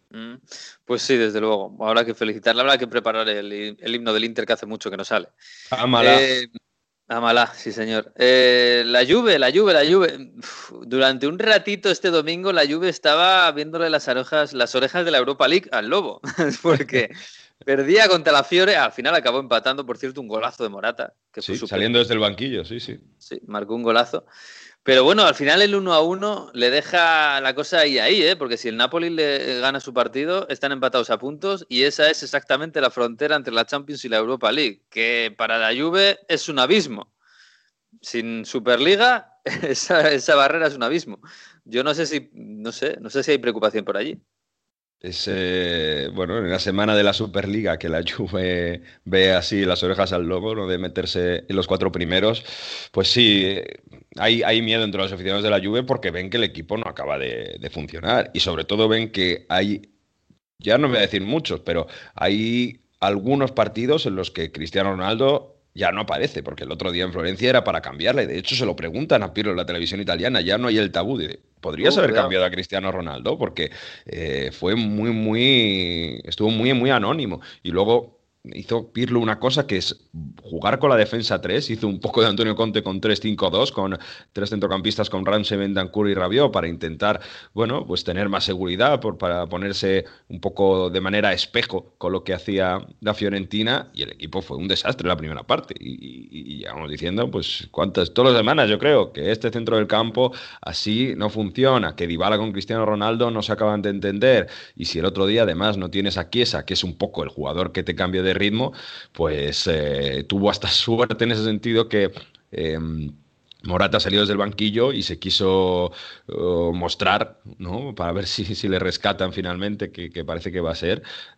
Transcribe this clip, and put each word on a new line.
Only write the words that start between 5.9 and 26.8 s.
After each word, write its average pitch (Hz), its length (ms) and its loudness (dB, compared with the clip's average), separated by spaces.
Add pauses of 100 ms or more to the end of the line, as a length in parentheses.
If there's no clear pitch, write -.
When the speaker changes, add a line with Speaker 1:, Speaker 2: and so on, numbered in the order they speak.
Speaker 1:
Eh, 127 280 0 (580)
ámala, 117 480 2
sí - 160 -10
señor. 110 460 -4
Eh, 123 680 6
la 123 200 4
Juve, 196 340 4
la 131 140 4
Juve, 202 180 6
la 151 180 6
Juve. 160 480 2
Uf, - 440 -16
durante 131 460 2
un 175 120 -4
ratito 208 500 2
este 180 200 0
domingo 170 420 0
la 160 160 4
Juve 170 220 0
estaba 170 640 4
viéndole 156 360 -2
las 147 200 0
orejas, 135 420 0
las 123 240 0
orejas 151 300 0
de 165 60 0
la 147 80 4
Europa 135 280 2
League 180 240 2
al 110 160 -2
Lobo, 143 360 -2
<laughs> 143 380 -2
porque 131 480 2 (280)
Speaker 2:
<laughs> - 280 -20
Speaker 1:
perdía 147 440 6
contra 160 240 4
la 139 100 6
Fiore, 185 320 4
al 135 160 4
final 143 240 0
acabó 127 240 2
empatando, 131 460 0
por 120 120 -8
cierto, 135 220 -10
un 123 80 -12
golazo 110 360 -6
de 110 60 -2
Morata, 98 440 -6 (180)
que 110 100 -14
fue 98 140 -6
Speaker 2:
Sí, 127 40 -6
Speaker 1:
súper 117 100 -8
Speaker 2:
saliendo 110 300 2
desde 117 160 2
el 110 40 0
banquillo, 104 460 -2
sí, 117 160 -12
sí. - 180 -12 (180)
Speaker 1:
Sí, - 300 -14
marcó 104 280 -8
un 120 80 -6
golazo. 113 420 2 (580)
Pero 131 200 6
bueno, 202 180 6
al 160 140 6
final 151 260 4
el 202 140 4
uno 185 180 0
a 156 80 6
uno 190 540 -2
le 123 160 2
deja 151 680 2